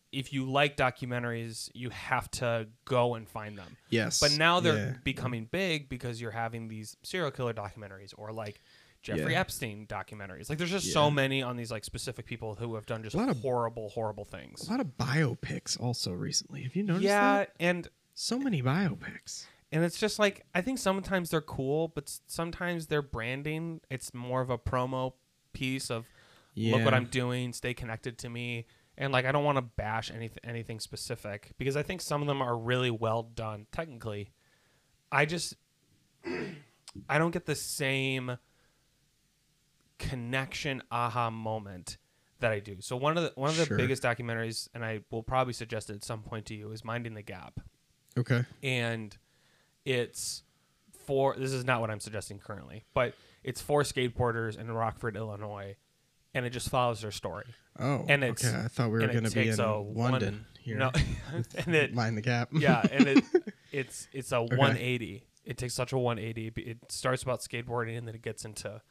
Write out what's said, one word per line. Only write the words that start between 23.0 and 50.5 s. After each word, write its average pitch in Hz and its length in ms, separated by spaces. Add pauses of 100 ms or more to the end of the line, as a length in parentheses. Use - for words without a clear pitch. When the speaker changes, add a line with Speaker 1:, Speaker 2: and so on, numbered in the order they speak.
Speaker 1:
branding, 143 880
it's - 240
more 123 280
of 127 100
a 120 80
promo 131 540 (400)
piece 131 360
of, 113 160 (500)
"Look 113 280
what 113 100
Speaker 2:
Yeah. 127 40
Speaker 1:
I'm 123 100
doing, 123 460
stay 123 200
connected 117 460
to 123 100
me." 120 380 (300)
And, 139 140
like, 127 140
I 131 60
don't 147 120
wanna 139 200
bash 110 480
anyth-, 113 320
anything 117 360
specific - 800
because 135 180
I 147 60
think 185 200
some 147 200
of 147 60
them 139 140
are 120 140
really 123 360
well 113 320
done 110 480
technically. 113 600 (800)
I 143 140
just, 160 300 (680)
<clears throat> - 840
I 143 80
don't 165 140
get 175 140
the 147 100
same 135 800 (1600)
connection 131 920
aha 120 380
moment 110 680 (420)
that 117 120
I 104 80
do. 101 220
So - 160
one 147 200
of 170 60
the, 151 120
one 139 160
of 160 60
the 165 80
Speaker 2:
Sure. - 120
Speaker 1:
biggest - 260
documentaries, 117 720
and 117 100
I 110 180 (100)
will 113 120
probably 131 300
suggest 110 360
it 104 60
at 104 80
some 110 200
point 110 240
to 110 80
you, 107 160
is 110 120
Minding 117 300
the 107 80
Gap. 92 380 (580)
Speaker 2:
Okay. 123 260 (200)
Speaker 1:
And 117 520 (720)
it's - 580 (640)